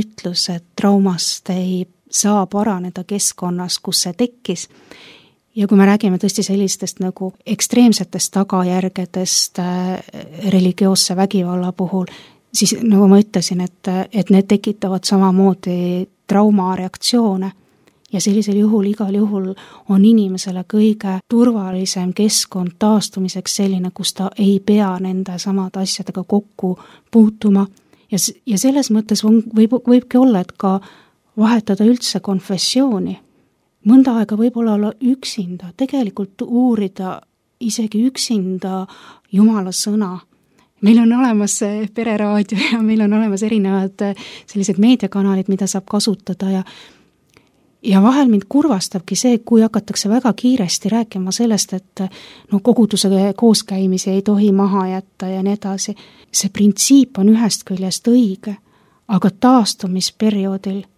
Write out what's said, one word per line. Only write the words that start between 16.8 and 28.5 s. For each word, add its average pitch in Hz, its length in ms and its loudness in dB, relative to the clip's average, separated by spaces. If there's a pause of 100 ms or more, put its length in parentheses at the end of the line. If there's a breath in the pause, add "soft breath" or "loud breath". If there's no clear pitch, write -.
Ja 196 80 -2
sellisel 202 360 0
juhul 208 340 2
igal 208 240 -4
juhul 202 400 -2 (340 loud breath)
on 196 160 4
inimesele 190 640 2
kõige 214 500 0 (100)
turvalisem 190 840 0
keskkond 190 640 -2
taastumiseks 190 800 -2
selline, 190 380 -2
kus - 180 -6
ta 190 260 -6
ei 196 220 2
pea 208 300 2 (100)
nende 185 400 -6
samade 190 400 -4
asjadega 190 440 -6
kokku 196 500 -2 (360 loud breath)
puutuma. 214 560 4 (460 soft breath)
Ja 202 60 0
s-, - 160 -4 (120)
ja 208 140 -2